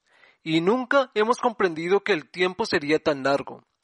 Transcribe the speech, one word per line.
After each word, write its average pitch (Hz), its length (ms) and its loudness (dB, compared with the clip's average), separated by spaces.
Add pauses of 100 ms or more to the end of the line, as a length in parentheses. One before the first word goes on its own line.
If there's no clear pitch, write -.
(420)
Y 165 200 0
nunca 254 500 0
hemos 214 240 0
comprendido 190 640 0
que 208 140 0
el 147 160 -6
tiempo 185 340 -2
sería 151 340 0
tan 143 240 -2
largo. 135 400 -2 (220)